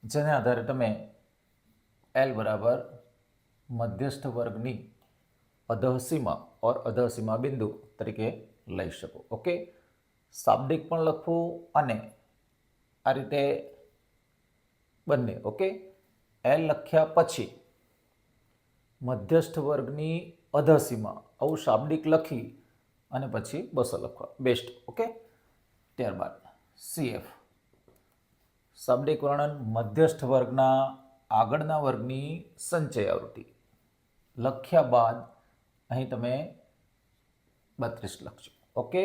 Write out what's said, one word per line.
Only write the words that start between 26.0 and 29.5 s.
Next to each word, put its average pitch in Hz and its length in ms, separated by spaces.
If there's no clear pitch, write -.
સી 135 280
એફ, - 100
શાબ્દિક 143 420
વર્ણન 143 280